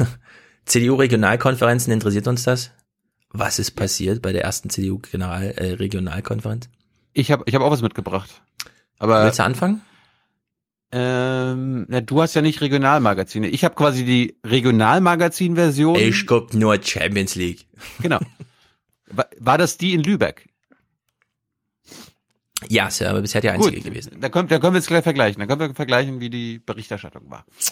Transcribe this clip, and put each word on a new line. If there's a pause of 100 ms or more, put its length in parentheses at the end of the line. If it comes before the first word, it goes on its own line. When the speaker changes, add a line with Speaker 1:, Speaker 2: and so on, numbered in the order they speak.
(260)
Speaker 1:
<laughs>
C-D-U-Regionalkonferenzen,
interessiert
uns
das? (580)
Was
ist
passiert
bei
der
ersten
C-D-U-General-,
äh,
Regionalkonferenz? (460)
Speaker 2:
Ich
hab,
ich
hab
auch
was
mitgebracht. (560)
Aber
Speaker 1:
Willst
du
anfangen? (1120)
Speaker 2:
Ähm,
na,
du
hast
ja
nicht
Regionalmagazine.
Ich
hab
quasi
die
Regionalmagazin-Version.
Speaker 1:
Ich
guck
nur
Champions
League. (360)
Speaker 2:
Genau.
Speaker 1:
<laughs> (800)
Speaker 2:
Wa-, (120)
war
das
die
in
Lübeck? (2250)
Speaker 1:
Ja,
ist
ja
aber
bisher
die
Speaker 2:
Gut,
Speaker 1:
einzige
gewesen.
Speaker 2:
da
können,
da
können
wir
es
gleich
vergleichen.
Da
können
wir
vergleichen,
wie
die
Berichterstattung
war. (280)